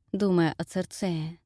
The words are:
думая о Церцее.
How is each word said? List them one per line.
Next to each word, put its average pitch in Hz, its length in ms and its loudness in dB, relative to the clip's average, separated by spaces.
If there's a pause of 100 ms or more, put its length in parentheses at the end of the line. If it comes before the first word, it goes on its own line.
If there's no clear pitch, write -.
(120)
думая 185 460 4
о 165 80 -6
Церцее. 170 800 -4